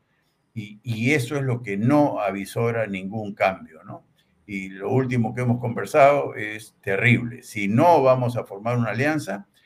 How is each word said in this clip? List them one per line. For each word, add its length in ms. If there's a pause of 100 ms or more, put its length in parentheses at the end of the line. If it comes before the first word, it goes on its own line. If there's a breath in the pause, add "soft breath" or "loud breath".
(540)
y, 300
y 300
eso 240
es 60
lo 200
que 140
no 420
avisora 680
ningún 460
cambio, 520
¿no? 200 (400)
Y 240
lo 220
último 420
que 80
hemos 200
conversado 720
es 460
terrible. 640
Si 240
no 340
vamos 340
a 100
formar 320
una 120
alianza, 580 (180)